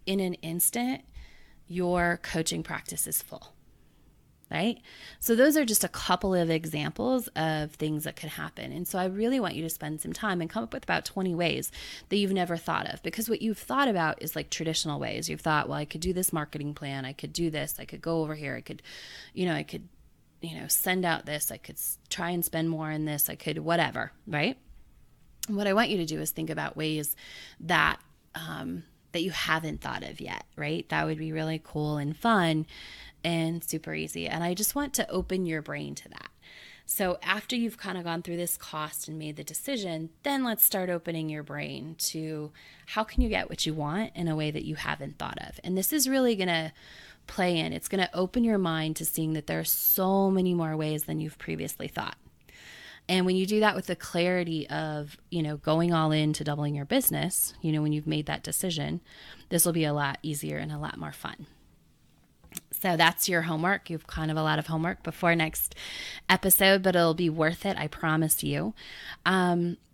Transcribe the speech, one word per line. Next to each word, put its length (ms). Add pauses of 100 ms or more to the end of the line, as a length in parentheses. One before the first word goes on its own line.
In 140
an 160
instant, 680 (600)
your 580
coaching 380
practice 460
is 140
full. 320 (960)
Right? 300 (380)
So 160
those 220
are 80
just 180
a 40
couple 480
of 160
examples 840
of 360
things 320
that 120
could 140
happen. 420
And 160
so 120
I 60
really 340
want 160
you 80
to 60
spend 300
some 140
time 280
and 80
come 140
up 80
with 120
about 220
twenty 280
ways 380 (380)
that 80
you've 140
never 240
thought 380
of, 80
because 260
what 140
you've 160
thought 300
about 340
is, 140
like, 160
traditional 480
ways. 280
You've 140
thought, 260
"Well, 120
I 60
could 160
do 120
this 180
marketing 440
plan. 280
I 100
could 200
do 160
this. 300
I 60
could 160
go 200
over 140
here. 200
I 60
could, 220 (500)
you 140
know, 80
I 80
could, 240 (540)
you 180
know, 80
send 360
out 220
this. 240
I 80
could 200
s-, 200 (120)
try 200
and 160
spend 240
more 220
on 140
this. 260
I 40
could 220
whatever," 540 (160)
right? 280 (920)
And 100
what 80
I 80
want 160
you 80
to 80
do 160
is 80
think 220
about 260
ways 380 (460)
that, 380 (360)
um, 480 (300)
that 100
you 80
haven't 500
thought 220
of 180
yet, 240 (100)
right? 340
That 180
would 100
be 140
really 320
cool 340
and 180
fun 520 (580)
and 380
super 300
easy. 340
And 160
I 100
just 220
want 200
to 140
open 360
your 160
brain 340
to 140
that. 200 (560)
So 380
after 320
you've 240
kinda 240
gone 180
through 140
this 220
cost 500
and 100
made 200
the 80
decision, 640 (140)
then 200
let's 220
start 240
opening 400
your 120
brain 580
to 520 (360)
how 180
can 160
you 80
get 200
what 160
you 80
want 400
in 140
a 80
way 160
that 140
you 100
haven't 440
thought 220
of. 220
And 140
this 160
is 160
really 260
gonna 380 (520)
play 320
in. 140
It's 160
gonna 260
open 300
your 140
mind 400
to 80
seeing 280
that 140
there 140
are 20
so 640
many 240
more 220
ways 300
than 160
you've 160
previously 500
thought. 300 (920)
And 180
when 120
you 80
do 160
that 120
with 140
the 80
clarity 760
of, 460 (160)
you 100
know, 140
going 380
all 180
in 220
to 100
doubling 320
your 80
business, 800
you 100
know, 100
when 120
you've 120
made 200
that 180
decision, 560 (480)
this 180
will 60
be 140
a 80
lot 300
easier 340
and 160
a 40
lot 200
more 160
fun. 340 (1200)
So 260
that's 300
your 160
homework. 460
You've 180
kind 220
of 80
a 60
lot 160
of 80
homework 360
before 320
next 380 (560)
episode, 540
but 120
it'll 180
be 160
worth 360
it. 120
I 100
promise 560
you. 300 (520)
Um, 520 (160)